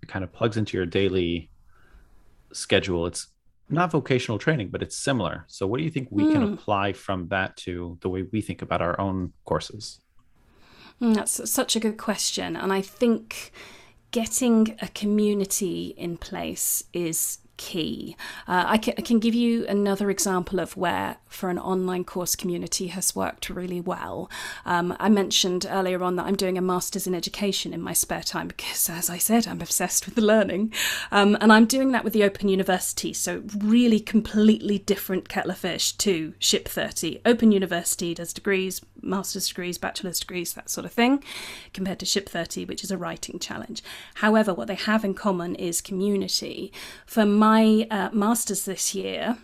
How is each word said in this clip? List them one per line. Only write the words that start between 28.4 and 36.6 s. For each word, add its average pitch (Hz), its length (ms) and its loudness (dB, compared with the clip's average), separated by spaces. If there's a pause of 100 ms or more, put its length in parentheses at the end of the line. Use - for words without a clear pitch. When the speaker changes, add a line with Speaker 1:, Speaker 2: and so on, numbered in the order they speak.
Speaker 2:
because, - 440 -4
as 175 180 -4
I 180 80 -8
said, 226 300 2
I'm 175 140 -6
obsessed - 440 -2
with - 140 -2
learning. 214 520 4 (400)
Um, 202 300 6
and 220 100 10
I'm 220 140 12
doing 269 280 2
that 226 100 0
with 220 100 -2
the 214 100 6
Open 202 240 2
University, 185 640 0
so - 300 -4 (160)
really 220 420 6
completely 214 800 4
different 190 500 -2
kettle - 220 -4
of 180 80 -4
fish - 360 -2
to 160 440 0
Ship - 300 0